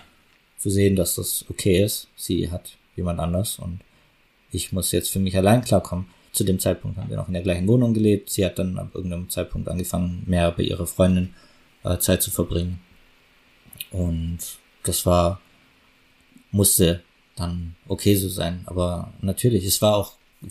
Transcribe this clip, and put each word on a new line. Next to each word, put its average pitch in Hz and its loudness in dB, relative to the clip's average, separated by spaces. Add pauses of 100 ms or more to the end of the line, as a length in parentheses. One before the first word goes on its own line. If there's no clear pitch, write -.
(580)
zu 104 -4
sehen, 98 4
dass 90 0
das - -6
okay 98 2
ist. - -4
Sie 87 -2
hat - -10 (260)
jemand 87 -4
anders 87 -2
und 90 -10 (720)
ich - -6
muss 90 -2
jetzt - 0
für 98 -2
mich 95 0
allein 104 6
klarkommen. 92 -2 (260)
Zu - 0
dem 95 2
Zeitpunkt 95 -2
haben 101 -8
wir 107 -6
noch 98 -6
in 90 -6
der 87 -4
gleichen 90 0
Wohnung 117 4
gelebt. 107 2
Sie - 0
hat 90 -2
dann 92 -2
ab 95 -10
irgendeinem 90 -6
Zeitpunkt 90 -6
angefangen, 87 -4
mehr 87 2
bei - -2
ihrer 87 -4
Freundin, 92 2 (480)
äh, 90 0
Zeit 92 2
zu - -4
verbringen. 87 -2 (1120)
Und 85 -4 (440)
das - -2
war, 87 4 (1120)
musste 95 4 (340)
dann 87 -6 (120)
okay 98 2
so 98 -2
sein. 90 -6
Aber 87 -4
natürlich, 95 0
es - -2
war 104 6
auch 101 -2 (360)